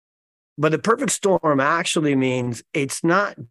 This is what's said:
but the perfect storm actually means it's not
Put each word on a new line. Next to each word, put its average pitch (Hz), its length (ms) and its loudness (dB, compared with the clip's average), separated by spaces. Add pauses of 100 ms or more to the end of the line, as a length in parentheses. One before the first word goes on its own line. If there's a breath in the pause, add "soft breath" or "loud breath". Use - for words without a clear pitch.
(560)
but 156 160 2
the 156 60 0
perfect 233 340 0
storm 160 480 2
actually 151 560 0
means 127 460 -2 (100)
it's 139 320 -4
not 190 320 2 (140)